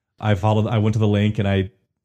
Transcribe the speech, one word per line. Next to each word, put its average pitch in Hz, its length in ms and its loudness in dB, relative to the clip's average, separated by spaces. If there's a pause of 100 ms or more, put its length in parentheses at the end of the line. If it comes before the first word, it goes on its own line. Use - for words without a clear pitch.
(180)
I 107 160 0
followed. 107 320 0
I 113 120 -2
went 107 160 0
to 110 40 -2
the 107 100 2
link, 104 300 0
and 104 80 -2
I, 98 240 0 (340)